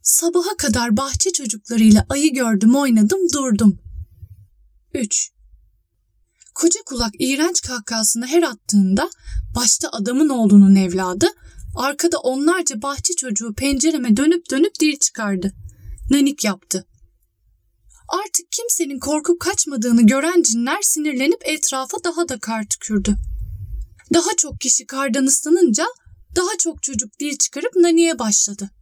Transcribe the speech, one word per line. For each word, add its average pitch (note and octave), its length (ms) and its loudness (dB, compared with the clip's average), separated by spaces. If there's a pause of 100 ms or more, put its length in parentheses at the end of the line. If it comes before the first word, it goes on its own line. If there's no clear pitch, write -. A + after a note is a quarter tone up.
Sabaha F4 560 0
kadar A#3 400 0
bahçe C#4 340 -2
çocuklarıyla A3 760 2
ayı C#4+ 240 0
gördüm, A3+ 420 4
oynadım, C4 440 4 (140)
durdum. A3+ 460 2 (1120)
Üç. - 360 -4 (1300)
Koca E4+ 300 0
kulak A#3 340 -4
iğrenç D4 420 0
kahkahasını A#3 640 -4
her E4 160 2
attığında G#3 680 0 (460)
başta A#3+ 360 0
adamın B3 380 0
oğlunun G3+ 460 8
evladı, F#3 520 0 (480)
arkada C#4+ 440 -2
onlarca C#4+ 640 0
bahçe C#4 320 -4
çocuğu A#3 440 -6
pencereme C4+ 600 0
dönüp D#4+ 340 0
dönüp D4 280 0
dil D4+ 200 2
çıkardı. G3 540 -4 (560)
Nanik C#4+ 340 2
yaptı. F#3+ 440 -6 (1200)
Artık F#4+ 440 -6
kimsenin D#4 480 -4
korkup D4+ 400 0
kaçmadığını B3 680 2
gören D#4 340 4
cinler B3+ 400 -2
sinirlenip D4+ 680 -2
etrafa C#4+ 560 -6
daha F4 260 -4
da B3+ 100 -8
kar A3 300 -8
tükürdü. G#3 480 -2 (960)
Daha E4+ 240 2
çok C4 240 -6
kişi - 240 -2
kardan C4+ 400 -2
ıslanınca D#4 600 2 (500)
daha F4+ 240 -2
çok D#4+ 240 -6
çocuk G#3+ 360 -10
dil C#4+ 180 -6
çıkarıp - 380 -4
naniye E4 440 4
başladı. G3+ 500 -2 (120)